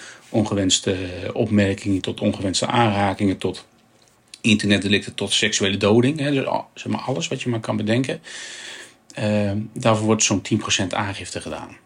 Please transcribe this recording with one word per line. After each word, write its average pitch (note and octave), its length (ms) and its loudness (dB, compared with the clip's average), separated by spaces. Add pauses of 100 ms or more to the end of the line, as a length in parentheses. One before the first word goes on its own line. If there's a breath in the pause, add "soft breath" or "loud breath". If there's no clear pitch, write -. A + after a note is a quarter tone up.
(280 loud breath)
ongewenste G2+ 680 2 (360)
opmerkingen G2+ 680 2
tot G#2+ 200 -6
ongewenste G2 460 0
aanrakingen, G2+ 720 2
tot - 280 -4 (760)
internetdelicten, G2+ 720 2
tot G2+ 180 -2
seksuele G#2 440 2
doding, A#2 420 4
hè, C#3 120 -2
dus C3+ 140 0
al-, - 300 -4
zeg - 180 -8
maar G#2+ 80 -2
alles - 280 -4
wat C3 140 -6
je B2+ 60 -4
maar A#2 120 0
kan A2 160 -4
bedenken. B2+ 460 0 (920 loud breath)
Ehm, G#2 440 0 (160)
daarvoor A2 320 2
wordt A2 160 4
zo'n F#2+ 180 2
tien - 180 0
procent - 360 -2
aangifte G2 460 -4
gedaan. - 460 -12